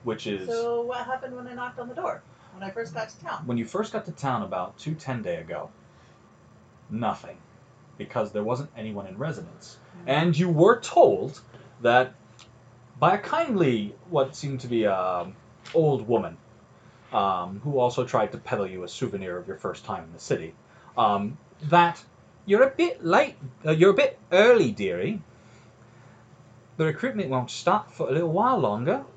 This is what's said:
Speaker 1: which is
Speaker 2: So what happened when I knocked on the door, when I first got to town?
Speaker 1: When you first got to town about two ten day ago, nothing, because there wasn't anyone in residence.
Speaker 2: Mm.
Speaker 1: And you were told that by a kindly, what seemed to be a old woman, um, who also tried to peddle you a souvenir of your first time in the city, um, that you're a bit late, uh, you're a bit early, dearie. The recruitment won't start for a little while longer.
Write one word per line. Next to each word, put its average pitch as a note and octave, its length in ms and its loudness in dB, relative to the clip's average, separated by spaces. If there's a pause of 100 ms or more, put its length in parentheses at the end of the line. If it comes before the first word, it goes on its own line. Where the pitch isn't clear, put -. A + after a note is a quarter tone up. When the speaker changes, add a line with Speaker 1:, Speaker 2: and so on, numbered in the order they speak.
Speaker 1:
which A2 220 -6
is F#2+ 220 -4
Speaker 2:
So A#3 340 -2
what B3 240 -6
happened B3+ 280 -8
when B3 140 -14
I B3 60 -14
knocked B3 240 -10
on A#3+ 100 -10
the B3 60 -14
door, - 280 -6 (300)
when F#3 100 -16
I G3 80 -10
first A3+ 240 -10
got A3 140 -8
to - 120 -20
town? D4+ 260 -10
Speaker 1:
When A#2+ 120 -2
you A2+ 60 -2
first G#3 280 -4
got - 140 -6
to - 60 -12
town B2 300 -4
about F#2 360 -8
two D#3 160 -6
ten B2 280 -8
day E2+ 140 -4
ago, D#2+ 340 -10 (1200)
nothing, - 480 -6 (640)
because G#2 340 -4
there G#2 120 -2
wasn't B2+ 320 -4
anyone G#2 300 -10
in F#2 120 -14
residence. B2 600 -10 (180)
Speaker 2:
Mm. - 100 -18
Speaker 1:
And D3+ 320 2
you F3+ 100 2
were F#3 320 6
told C#3 600 4 (420)
that B2 320 6 (840)
by F3+ 160 4
a - 20 -4
kindly, F3 760 0 (140)
what C3+ 280 0
seemed C3+ 240 -6
to B2+ 80 -12
be A2+ 160 2
a F#2 420 0 (480)
old C#3+ 320 2
woman, G2+ 300 0 (760)
um, F#2+ 520 0
who C#3+ 160 -2
also B2 240 0
tried A2 280 0
to G#2+ 60 -12
peddle G#2 300 -4
you F#2 160 -10
a F2 40 -12
souvenir F#2+ 480 -6
of F2+ 120 -10
your F#2+ 80 -8
first - 280 -10
time F2+ 200 -8
in E2 80 -20
the - 80 -20
city, E2 340 -6 (420)
um, G#2+ 400 2 (280)
that E3+ 360 4 (460)
you're G3+ 160 4
a C4+ 80 6
bit E4+ 340 -2
late, G#3 300 2 (320)
uh, D#3 60 2
you're E3+ 180 8
a G3 40 4
bit - 220 2 (140)
early, G3+ 400 8
dearie. G2+ 500 -4 (1600)
The D#3 80 0
recruitment F3+ 460 -2
won't B2+ 200 -2
start - 400 -2
for - 180 -6
a C3 40 -2
little D#3+ 180 0
while A3+ 280 2
longer. C3 460 0 (120)